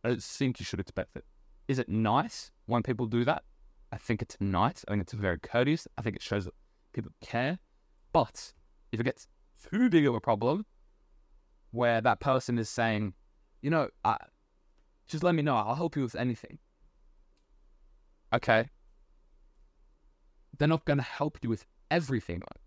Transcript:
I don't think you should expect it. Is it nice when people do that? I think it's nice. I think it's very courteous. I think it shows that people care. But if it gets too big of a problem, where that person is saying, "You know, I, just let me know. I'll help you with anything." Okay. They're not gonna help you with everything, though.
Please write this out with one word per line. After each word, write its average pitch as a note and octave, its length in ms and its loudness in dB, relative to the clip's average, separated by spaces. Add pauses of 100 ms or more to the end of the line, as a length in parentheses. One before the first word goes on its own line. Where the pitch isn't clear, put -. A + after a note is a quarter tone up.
I A#2 60 0
don't B2 140 -2
think - 360 -2
you G2 60 -8
should F#2+ 140 -6
expect - 360 -6
it. - 100 -12 (420)
Is C3 120 0
it - 100 -4
nice A2 600 0 (160)
when A#2 160 2
people A#2+ 240 -2
do A#2 180 2
that? D3+ 180 0 (480)
I - 60 -8
think - 240 -2
it's - 180 -10
nice. G2 480 0
I - 40 -6
think G#2 100 0
it's - 120 -8
very F#2+ 260 -2
courteous. C3+ 480 0 (100)
I - 60 -6
think G#2+ 120 -2
it - 60 -12
shows G2+ 240 -4
that G#2+ 80 -12 (400)
people A2 180 -8 (100)
care. C3 360 -4 (560)
But - 400 0 (380)
if A2 80 -4
it A#2 40 0
gets - 240 -4 (440)
too A#3+ 180 4
big E3 160 6
of B2+ 80 4
a A2+ 80 -2
problem, A#2+ 440 0 (1040)
where A#2 300 2
that A#2 180 4
person B2+ 400 0
is A2 100 -4
saying, G#2+ 460 0 (460)
"You C#3+ 100 -2
know, D#3 180 2 (140)
I, A2 140 2 (920)
just D#3 160 -4
let F3 100 6
me D#3 80 2
know. D3 140 2
I'll A2 180 0
help E3 220 -2
you C#3+ 80 0
with A#2+ 120 -4
anything." - 440 -4 (1700)
Okay. A#2 380 2 (1900)
They're - 100 4
not D#3+ 180 2
gonna C#3 160 2
help - 400 -4
you A#2+ 80 -4
with A2 160 -2 (240)
everything, C3 520 -2
though. - 240 -16